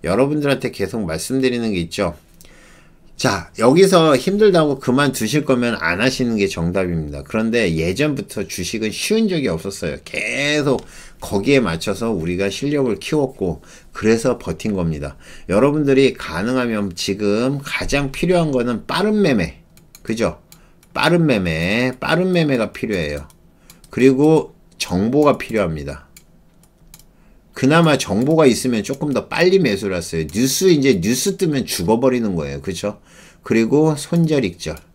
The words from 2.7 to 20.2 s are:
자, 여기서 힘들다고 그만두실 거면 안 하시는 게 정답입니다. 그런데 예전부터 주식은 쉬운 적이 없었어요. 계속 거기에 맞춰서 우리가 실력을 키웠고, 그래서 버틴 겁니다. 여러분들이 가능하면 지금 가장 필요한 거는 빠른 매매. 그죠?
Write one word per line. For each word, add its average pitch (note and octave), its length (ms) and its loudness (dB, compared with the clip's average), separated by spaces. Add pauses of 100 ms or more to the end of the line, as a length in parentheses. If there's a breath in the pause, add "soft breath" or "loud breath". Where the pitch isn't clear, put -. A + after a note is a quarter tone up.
자, G2+ 400 -2
여기서 D#3+ 560 6
힘들다고 F3+ 640 2
그만두실 C3 640 0
거면 A#2+ 380 0
안 E2+ 180 -2
하시는 A#2+ 380 0
게 G2+ 100 2
정답입니다. E2+ 760 -4
그런데 A2 520 0
예전부터 G2 720 -4
주식은 G#2 440 -6
쉬운 A3 360 0
적이 D3+ 220 -2
없었어요. E2 560 -6
계속 C#3 800 -2 (340 loud breath)
거기에 A#2+ 400 2
맞춰서 G2+ 520 -2
우리가 F2 380 -2
실력을 C3+ 460 -2
키웠고, C3 680 -4 (300 loud breath)
그래서 A2+ 460 0
버틴 F#2 360 -6
겁니다. D#2 440 -4 (320 loud breath)
여러분들이 C#3 640 4
가능하면 G#2+ 840 -4
지금 G#2+ 680 -2
가장 C#3 520 -4
필요한 E3+ 380 2
거는 A#2+ 360 -2
빠른 G#3 340 0
매매. A#2 420 0 (380)
그죠? A2 380 -2 (540 soft breath)